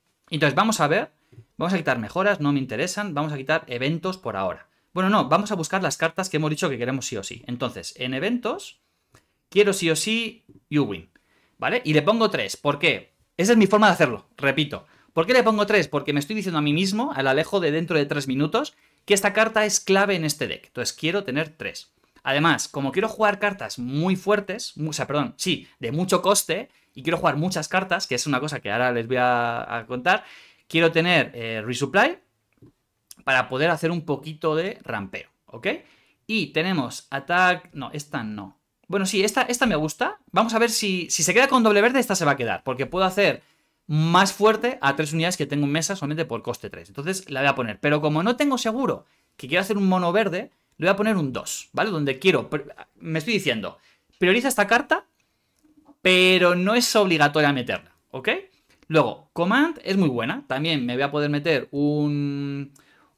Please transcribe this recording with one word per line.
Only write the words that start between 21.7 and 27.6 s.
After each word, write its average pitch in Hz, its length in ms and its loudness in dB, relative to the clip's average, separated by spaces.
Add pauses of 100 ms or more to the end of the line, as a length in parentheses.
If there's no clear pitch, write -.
Además, 143 460 0
como 139 240 -4
quiero 196 160 0
jugar 208 300 0
cartas 196 400 -4
muy 147 380 0
fuertes, 202 600 -2
mu-, 151 140 -6
o - 20 -10
sea, 143 140 -4
perdón, 135 300 -4
sí, - 300 -4 (140)
de 113 100 -6
mucho 170 320 0
coste, 190 480 0 (240)
y 135 80 -18
quiero 160 160 -2
jugar 156 180 2
muchas 170 320 -2